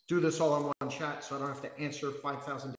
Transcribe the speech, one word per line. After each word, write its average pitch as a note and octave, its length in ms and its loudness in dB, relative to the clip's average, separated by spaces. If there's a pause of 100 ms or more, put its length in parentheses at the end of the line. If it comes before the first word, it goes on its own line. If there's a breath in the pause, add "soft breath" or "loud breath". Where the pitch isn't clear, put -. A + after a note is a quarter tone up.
do F3 120 4
this D#3+ 200 4
all D3+ 160 6
in C#3+ 240 2
one C#3+ 100 -2
chat D3 340 -4
so C#3 120 -6
I - 40 -2
don't C#3 80 -2
have C3+ 140 -6
to - 160 -8
answer D3 320 -2
five C#3 340 -4
thousand C3+ 340 -6